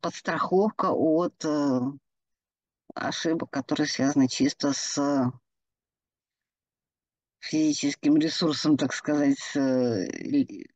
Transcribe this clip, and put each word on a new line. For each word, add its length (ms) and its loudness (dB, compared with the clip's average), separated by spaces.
подстраховка 880 0
от, 540 0
э, 340 2
ошибок, 580 -4
которые 360 -2
связаны 400 2
чисто 460 0
с 580 -2
физическим 760 0
ресурсом, 580 2
так 180 0
сказать, 460 0
с, 160 -10
э, 560 2
ли-, 640 -2